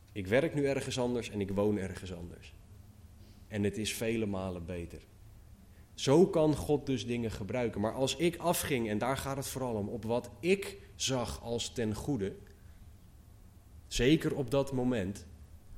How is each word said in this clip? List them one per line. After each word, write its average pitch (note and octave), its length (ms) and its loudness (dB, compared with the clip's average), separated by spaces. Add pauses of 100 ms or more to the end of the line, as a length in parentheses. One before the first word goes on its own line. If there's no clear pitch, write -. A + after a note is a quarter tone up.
(120)
Ik G2 140 -6
werk C#3 280 4
nu C#3+ 120 2
ergens C3+ 320 0
anders B2 320 0
en G#2 100 -2
ik F#2+ 100 0
woon G2+ 280 2
ergens F#2 360 -6
anders. E2+ 400 -12 (960)
En G#2 140 -2
het G2+ 160 2
is G#2+ 160 -2
vele A2+ 320 0
malen F#2 380 -4
beter. E2+ 380 -8 (920)
Zo D#3+ 320 6
kan D3+ 300 4
God - 300 0
dus A#2 200 0
dingen A#2 240 -2
gebruiken. G#2+ 500 -2
Maar A2 140 2
als C3 220 0
ik E3+ 200 0
afging, D#3 520 0
en G#2 100 2
daar B2 180 0
gaat C3+ 200 -4
het C3+ 100 -4
vooral B2 280 -4
om, G#2 140 0
op A2 160 -6
wat A#2+ 260 0 (100)
ik G3 380 0 (160)
zag B2+ 480 -2
als A#2 300 -4
ten G#2+ 220 0
goede, G#2 420 -2 (1500)
zeker D3+ 480 4
op C#3 160 -2
dat C#3 220 2
moment, B2 540 0 (520)